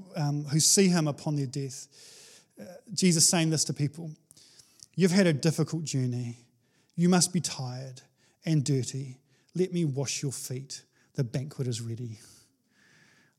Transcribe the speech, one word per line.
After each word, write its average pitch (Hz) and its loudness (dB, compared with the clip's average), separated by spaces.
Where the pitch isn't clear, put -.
um, 147 -2
who 147 0
see 196 6
him 165 4
upon 147 -4
their 139 -2
death. 135 -8
Uh, 104 -16
Jesus 165 4
saying 165 4
this 156 0
to 147 -2
people, 151 -6
"You've 170 4
had 185 6
a 160 6
difficult 156 0
journey. 123 -4
You 170 4
must 180 4
be 170 0
tired 131 -10
and 156 2
dirty. 131 -2
Let 180 0
me 175 0
wash 139 -4
your 135 -4
feet. - -10
The 147 -2
banquet 131 -4
is 117 -4
ready." 113 -10